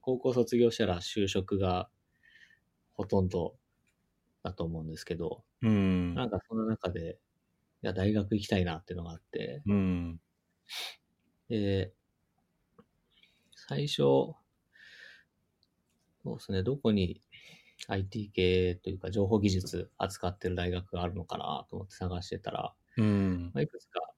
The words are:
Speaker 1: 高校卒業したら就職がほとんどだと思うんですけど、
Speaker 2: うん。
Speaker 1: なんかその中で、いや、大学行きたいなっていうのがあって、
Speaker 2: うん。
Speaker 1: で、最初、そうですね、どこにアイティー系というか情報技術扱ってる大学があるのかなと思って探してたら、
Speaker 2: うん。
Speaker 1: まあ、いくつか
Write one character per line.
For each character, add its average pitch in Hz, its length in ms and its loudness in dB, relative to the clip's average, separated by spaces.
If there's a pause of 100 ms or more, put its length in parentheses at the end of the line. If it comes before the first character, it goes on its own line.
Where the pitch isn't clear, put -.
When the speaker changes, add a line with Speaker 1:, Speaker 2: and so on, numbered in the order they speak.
Speaker 1:
高 127 160 0
校 127 160 2
卒 120 240 4
業 117 140 8
し - 60 -8
た 110 80 2
ら 90 140 0
就 98 280 0
職 98 300 -2
が 92 320 0 (1040)
ほ 98 120 -4
と 98 160 4
ん 92 80 2
ど 87 260 -2 (880)
だ 90 100 -6
と 87 100 -6
思 82 180 -4
う - 20 -8
ん 80 40 -8
で 80 100 -10
す - 80 -16
け 85 100 -4
ど、 82 280 -8 (180)
Speaker 2:
う 113 80 2
ん。 92 460 2
Speaker 1:
な 127 100 -2
ん 110 40 -4
か 98 180 -2
そ 113 80 -8
の 110 100 0
中 110 240 -2
で、 85 300 -8 (640)
い 110 40 0
や、 98 60 -2
大 95 200 2
学 104 220 0
行 98 80 0
き - 40 -10
た 104 100 2
い 92 80 4
な 82 120 -4
っ - 80 -16
て - 80 -10
い - 20 -6
う - 20 -8
の 85 80 -8
が 85 60 -12
あ 82 40 -12
っ - 60 -20 (100)
て、 - 340 -8
Speaker 2:
う 101 80 2
ん。 87 460 0 (1300)
Speaker 1:
で、 98 440 0 (1600)
最 143 320 -4
初、 - 100 -4
そ 139 380 4 (1900)
う - 120 -8
で - 20 -14
す - 120 -8
ね、 95 120 2
ど 127 140 0
こ 113 140 4
に 95 300 2 (680)
ア 101 100 0
イ 95 80 0
テ 104 140 -6
ィ 104 60 -6
ー 104 60 -18
系 90 440 4
と - 140 -8
い 95 60 -4
う 95 40 -10
か 95 120 -8
情 101 160 2
報 107 120 4
技 101 100 4
術 92 480 -2
扱 95 320 -2
っ 95 80 -8
て 92 120 -2
る 90 60 -2
大 90 160 0
学 90 200 -6
が 87 120 -4
あ 90 40 -2
る 90 80 -6
の 87 80 -8
か - 140 -8
な - 320 -6
と - 80 -10
思 98 80 -8
っ - 20 -20
て - 80 -20
探 90 260 -4
し - 80 -12
て 95 100 -6
た - 120 -8
ら、 - 220 -6 (240)
Speaker 2:
う 113 60 2
ん。 95 500 0
Speaker 1:
ま 139 60 -4
あ、 - 20 2
い 151 60 0
く - 120 -12
つ - 80 -20
か 87 140 -8 (160)